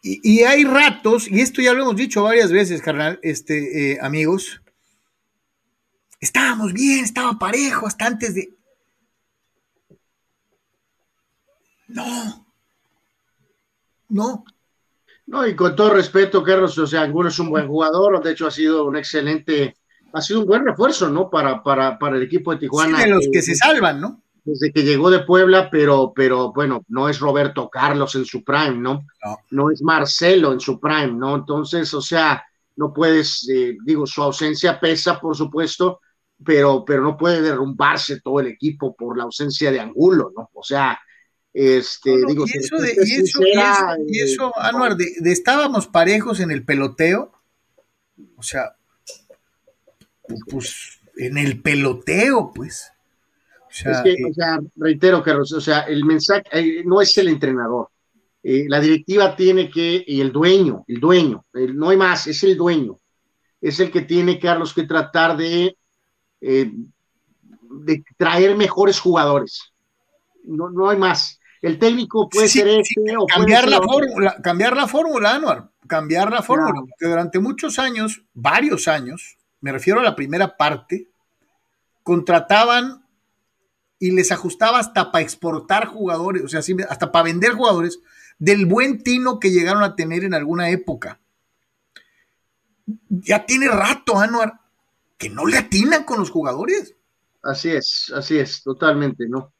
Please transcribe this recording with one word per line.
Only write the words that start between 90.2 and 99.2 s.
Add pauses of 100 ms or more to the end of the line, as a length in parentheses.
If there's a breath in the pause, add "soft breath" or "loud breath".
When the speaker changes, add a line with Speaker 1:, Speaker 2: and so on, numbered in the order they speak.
Speaker 1:
en
alguna
época. (1900 soft breath)
Ya
tiene
rato,
Anuar, (560)
que
no
le
atinan
con
los
jugadores. (480)
Speaker 2:
Así
es,
así
es,
totalmente,